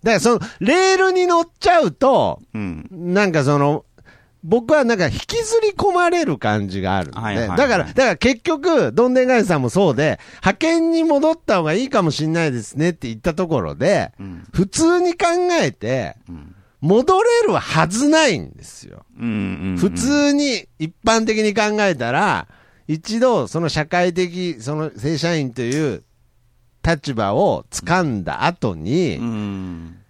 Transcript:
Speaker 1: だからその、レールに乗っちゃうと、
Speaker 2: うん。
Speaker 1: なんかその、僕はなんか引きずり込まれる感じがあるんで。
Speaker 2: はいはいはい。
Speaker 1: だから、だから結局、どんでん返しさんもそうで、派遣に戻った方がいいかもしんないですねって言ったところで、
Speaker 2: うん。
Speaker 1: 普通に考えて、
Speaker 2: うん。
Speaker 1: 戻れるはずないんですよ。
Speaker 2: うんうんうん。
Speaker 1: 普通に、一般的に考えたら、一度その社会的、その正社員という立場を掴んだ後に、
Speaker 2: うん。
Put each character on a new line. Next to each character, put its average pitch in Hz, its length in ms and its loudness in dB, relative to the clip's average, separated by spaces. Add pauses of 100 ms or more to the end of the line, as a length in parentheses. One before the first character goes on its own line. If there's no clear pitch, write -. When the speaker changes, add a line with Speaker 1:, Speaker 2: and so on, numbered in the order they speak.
Speaker 1:
だ 226 100 2
か - 0 -
ら 196 80 4
そ 233 140 4
の、 185 60 0 (200)
レ 370 340 4
ー - 40 2
ル 381 140 4
に 359 140 2
乗 339 160 4
っ 339 60 -4 (100)
ち 415 100 0
ゃ 339 140 4
う 180 100 0
と、 147 480 2 (140)
Speaker 2:
う 107 40 -6
ん。 85 320 -8
Speaker 1:
な 180 360 0
ん 180 60 -2
か 151 120 2
そ 143 140 2
の、 143 260 0 (600)
僕 226 280 2
は 302 120 4
な 233 100 2
ん 202 40 -4
か 165 100 2
引 - 180 -4
き 466 160 -4
ず 453 200 2
り 415 100 0
込 381 200 0
ま 359 180 2
れ 349 140 0
る 156 140 -2
感 104 300 -2
じ 95 120 -6
が 95 160 0
あ 95 60 -2
る 76 60 -6
ん - 40 -14
で。 - 60 -12
Speaker 2:
は 110 140 -2
い 98 40 -4
は 117 80 -2
い 104 40 -4
は 92 80 -4
い。 - 20 2
Speaker 1:
だ 277 100 4
か 214 100 2
ら、 156 60 -2
だ - 80 -12
か 262 120 2
ら 208 120 2
結 247 260 0
局、 294 500 0
ど 233 160 2
ん 254 60 0
で 254 100 4
ん 254 40 0
返 247 140 4
し - 60 -2
さ 170 80 2
ん 135 60 0
も 123 60 0
そ 180 220 2
う 117 60 0
で、 135 240 0 (160)
派 196 220 0
遣 330 340 2
に 330 100 2
戻 311 300 2
っ 320 40 -2
た 214 220 0
方 165 60 0
が 156 100 0
い 240 100 0
い 269 40 -6
か 247 140 0
も 160 100 2
し 151 140 -4
ん 156 60 -2
な 165 140 0
い 143 60 -2
で 120 100 -6
す - 140 -12
ね 160 140 0
っ - 20 -4
て 143 160 -10
言 113 100 -8
っ - 20 -16
た 165 140 -2
と 175 140 -4
こ 147 120 0
ろ 76 140 -6
で、 127 460 0
Speaker 2:
う - 20 -12
ん。 95 300 -14
Speaker 1:
普 196 140 2
通 339 360 2
に 349 120 0
考 349 120 -2 (340)
え 160 120 0
て、 110 440 -6 (120)
Speaker 2:
う 87 40 -14
ん。 78 220 -16 (260)
Speaker 1:
戻 262 440 4
れ 466 240 4
る 196 60 0
は 160 340 0
ず 233 200 0
な 311 200 4
い 165 100 0
ん 78 140 -10
で - 100 -20
す - 220 -20
よ。 - 200 -20 (140)
Speaker 2:
う - 20 -12
ん - 40 -8
う 117 60 -2
ん 95 400 -4
う - 20 -2
ん。 90 60 -4
Speaker 1:
普 196 120 2
通 285 420 0
に、 285 360 -2 (100)
一 160 160 -8 (100)
般 226 220 2
的 220 120 0
に 214 140 2
考 214 300 0
え 190 140 2
た 120 160 -2
ら、 147 340 0 (400)
一 160 320 -4
度 226 300 2
そ 156 100 -4
の 165 100 -2
社 151 180 -4
会 180 280 0
的、 175 480 -4
そ 143 140 -6
の 156 200 -6
正 139 220 -4
社 170 160 -2
員 135 180 -2
と 123 80 -10
い 131 340 -2
う - 100 -14 (840)
立 156 280 -2
場 104 200 0
を 117 360 0
掴 180 320 -2
ん 117 200 -2
だ 78 240 -4
後 127 300 -2
に、 110 400 -2
Speaker 2:
う 76 80 -8
ん。 95 720 -8 (140)